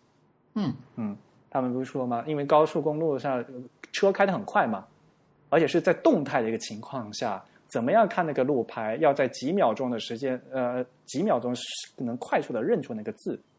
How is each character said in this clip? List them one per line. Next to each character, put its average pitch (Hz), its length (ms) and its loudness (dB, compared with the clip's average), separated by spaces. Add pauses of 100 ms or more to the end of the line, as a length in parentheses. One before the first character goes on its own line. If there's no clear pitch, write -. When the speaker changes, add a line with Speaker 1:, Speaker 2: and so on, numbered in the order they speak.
(540)
Speaker 1:
嗯。 190 180 -2 (260)
Speaker 2:
嗯， 104 200 -6 (320)
他 135 120 -2
们 123 120 -2
不 127 60 -2
是 131 60 -4
说 127 200 -6
吗？ 120 220 -2
因 156 80 -2
为 143 100 -2
高 151 200 6
速 156 160 -2
公 151 180 0
路 156 180 0
上 127 260 -2 (500)
车 196 180 4
开 196 140 2
得 196 80 2
很 202 100 -4
快 170 240 2
嘛， 101 180 -4 (640)
而 156 100 6
且 165 60 4
是 170 160 4
在 180 120 4
动 202 300 4
态 131 180 0
的 113 80 0
一 - 20 -2
个 113 80 -2
情 107 200 -10
况 113 320 -10
下， 101 320 -4 (240)
怎 117 160 -2
么 131 80 2
样 214 160 6
看 - 160 0
那 156 80 -2
个 135 120 2
路 127 220 2
牌， 110 320 -4
要 151 140 6
在 139 180 2
几 127 220 -4
秒 170 220 4
钟 127 160 -4
的 117 100 -2
时 117 160 -8
间， 127 240 -2 (120)
呃， 127 340 -2 (200)
几 143 180 -4
秒 175 160 2
钟 123 120 -2 (460)
能 120 200 -4
快 - 220 -2
速 - 140 -6
地 110 80 -2
认 185 180 0
出 123 140 -8
那 110 80 -8
个 107 120 -8
字 - 280 -8 (180)